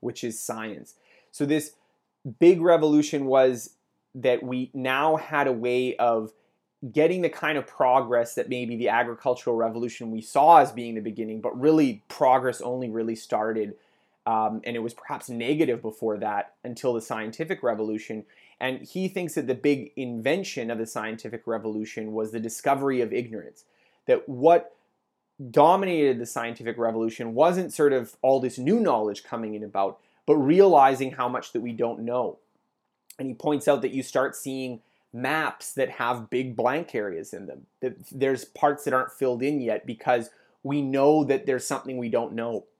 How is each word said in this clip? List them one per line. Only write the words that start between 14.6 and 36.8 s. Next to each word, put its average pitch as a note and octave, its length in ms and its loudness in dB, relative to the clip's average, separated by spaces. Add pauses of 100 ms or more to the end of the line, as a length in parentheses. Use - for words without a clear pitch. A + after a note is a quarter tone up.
and A#2 100 -6
it A#2 80 -6
was A2+ 100 -6
perhaps - 360 -12
negative B2 520 0
before A2 360 -4
that G#2 460 -4
until B2 300 -4
the A2+ 80 -2
scientific A2+ 640 -8
revolution. A2 640 -4 (340)
And C3 220 -6
he F#3 260 -6
thinks F3+ 280 -6
that C3 120 -4
the G2+ 80 0
big C#3+ 400 0
invention B2+ 760 -4
of A#2 80 -4
the A2+ 80 -4
scientific A2 600 -10
revolution A2 680 -6
was A2 200 -6
the A2+ 80 -8
discovery C3+ 600 -2
of G#2+ 120 -2
ignorance, A2 500 -8 (420)
that - 220 2
what D#3 480 4 (760)
dominated D#3 680 4
the A#2+ 60 -6
scientific A#2 520 -6
revolution A2+ 560 -2
wasn't F3 400 2
sort D3 180 4
of B2 300 -2
all C3+ 180 4
this B2 180 -4
new D3+ 220 2
knowledge A2 440 0
coming A2+ 300 -8
in G#2+ 100 -8
about, G2 360 -4 (260)
but D3+ 120 6
realizing C#3 720 6
how B2+ 160 -2
much B2 240 -6
that A#2 100 -4
we A#2+ 120 -6
don't A#2 280 -4
know. A#2 360 -2 (840)
And C3+ 80 -6
he B2+ 60 -6
points D3+ 340 -2
out C#3 140 4
that B2+ 100 -2
you C3+ 100 -4
start C3 340 -2
seeing C3 460 -10 (300)
maps C3+ 600 -6
that C3 180 -2
have A#2+ 380 -4
big B2+ 260 -4
blank C3 380 -2